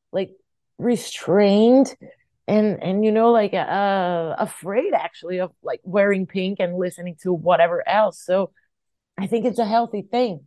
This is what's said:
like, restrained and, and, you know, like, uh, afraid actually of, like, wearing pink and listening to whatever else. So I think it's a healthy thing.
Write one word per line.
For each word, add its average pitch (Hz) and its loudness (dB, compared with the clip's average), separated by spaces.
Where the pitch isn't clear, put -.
like, 185 -4
restrained 214 2
and, 214 0
and, 196 0
you 220 2
know, 226 4
like, 208 2
uh, 180 -2
afraid 214 -4
actually 175 -4
of, 180 -4
like, 139 -8
wearing 196 0
pink 196 -4
and 180 -2
listening 180 -8
to 185 -2
whatever 170 2
else. 202 0
So 185 -2
I 196 -6
think 226 -2
it's 240 -2
a 233 2
healthy 226 -2
thing. 208 -4